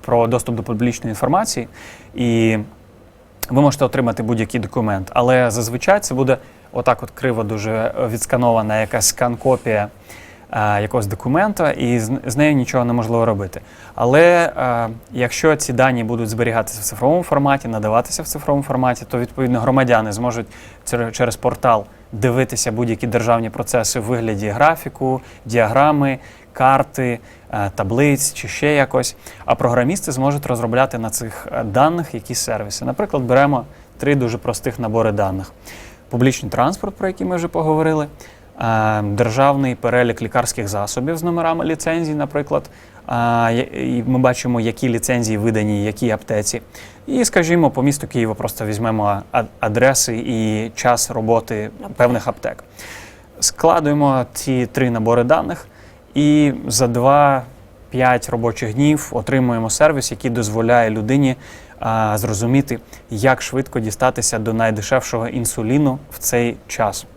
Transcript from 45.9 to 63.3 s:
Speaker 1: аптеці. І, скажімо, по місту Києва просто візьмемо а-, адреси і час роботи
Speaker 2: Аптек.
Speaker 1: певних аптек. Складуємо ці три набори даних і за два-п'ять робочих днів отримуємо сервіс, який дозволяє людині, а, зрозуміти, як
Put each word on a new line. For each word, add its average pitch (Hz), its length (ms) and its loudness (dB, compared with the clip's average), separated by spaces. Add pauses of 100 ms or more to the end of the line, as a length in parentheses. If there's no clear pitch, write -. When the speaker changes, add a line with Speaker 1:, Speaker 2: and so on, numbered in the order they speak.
Speaker 1:
аптеці. 107 500 -4 (460)
І, 254 180 0
скажімо, 165 440 2
по 131 140 -2
місту 139 240 0
Києва 113 260 -2
просто 107 320 -6
візьмемо 104 560 -2 (100)
а-, 120 120 0 (160)
адреси 117 680 2
і 110 480 -2
час 120 360 0
роботи 110 580 0 (100)
Speaker 2:
Аптек. - 180 -14
Speaker 1:
певних 120 300 2
аптек. - 360 -6 (760)
Складуємо 147 920 2
ці 127 320 0
три 127 240 0
набори 117 340 2
даних 160 440 0 (460)
і 147 400 4 (140)
за 120 200 2
два-п'ять 127 1400 2
робочих 113 440 -2
днів 147 380 2
отримуємо 120 580 0
сервіс, 151 420 2
який 120 200 -4
дозволяє 113 580 2
людині, 123 460 2 (440)
а, 110 380 0
зрозуміти, 117 640 0 (300)
як 123 320 2